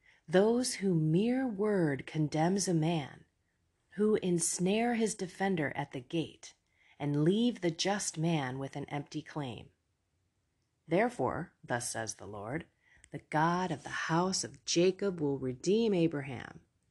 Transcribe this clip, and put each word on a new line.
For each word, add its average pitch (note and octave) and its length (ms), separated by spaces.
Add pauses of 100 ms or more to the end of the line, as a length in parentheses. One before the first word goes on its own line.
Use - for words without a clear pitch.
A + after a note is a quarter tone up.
(280)
Those A3+ 480
who F#3+ 160
mere F#3+ 540
word F#3+ 580
condemns D#3+ 600
a F#3 80
man, D#3+ 500 (680)
who G#3+ 300
ensnare F#3+ 720
his A3 220
defender F3+ 580
at C#3+ 160
the C#3 80
gate, - 560 (460)
and D3 240
leave A3 360
the F3 100
just F#3+ 460
man D3+ 440
with C3+ 160
an C#3 80
empty D3 360
claim. C#3 460 (1200)
Therefore, E3 640 (140)
thus A#2+ 260
says A2+ 240
the G2 120
Lord, G#2+ 380 (460)
the C#3+ 180
God E3+ 440
of C3+ 100
the - 60
house F3+ 560
of - 200
Jacob F#3 560
will C#3+ 160
redeem F3 580
Abraham. D3 640 (300)